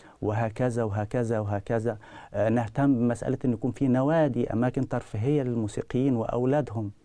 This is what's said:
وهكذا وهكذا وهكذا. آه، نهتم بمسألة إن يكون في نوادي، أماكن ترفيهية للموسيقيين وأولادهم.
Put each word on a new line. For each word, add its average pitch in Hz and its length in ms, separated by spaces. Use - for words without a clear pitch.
وهكذا 113 640
وهكذا 110 560
وهكذا. 107 580
آه، 104 160
نهتم 120 460
بمسألة 120 500
إن 127 80
يكون 117 180
في 139 160
نوادي، 135 640
أماكن 123 340
ترفيهية 131 560
للموسيقيين 123 720
وأولادهم. 117 760